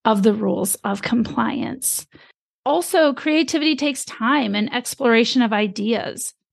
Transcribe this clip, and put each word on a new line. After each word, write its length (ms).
of 180
the 120
rules 500
of 180
compliance. 1040
Also, 480
creativity 640
takes 300
time 500
and 180
exploration 720
of 100
ideas. 800